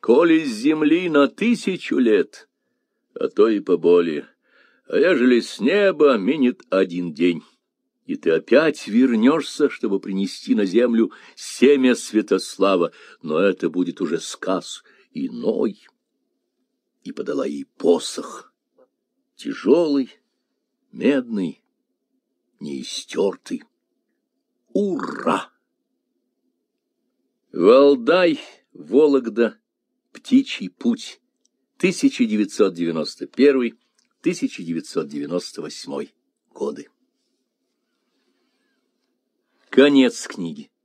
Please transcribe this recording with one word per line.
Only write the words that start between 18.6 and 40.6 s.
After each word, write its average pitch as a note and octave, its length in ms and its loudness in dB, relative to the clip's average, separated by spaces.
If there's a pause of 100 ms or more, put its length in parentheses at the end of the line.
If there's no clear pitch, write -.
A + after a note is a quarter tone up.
тяжелый, C#3 760 0 (840)
медный, G#2+ 680 -2 (1000)
неистертый. - 1040 -8 (1080)
Ура! E3+ 800 -4 (2000)
Валдай, C#3 880 4 (320)
Вологда, A#2 840 2 (540)
Птичий - 580 0
путь, - 520 -6 (560)
тысяча - 480 0
девятьсот G2+ 480 0
девяносто E2 540 -6
первый, B2+ 480 2 (460)
тысяча - 400 -4
девятьсот - 460 -6
девяносто C#3+ 540 -8
восьмой - 520 -12 (400)
годы. - 360 -10 (2750)
Конец C3+ 580 4
книги. E2 420 -12 (140)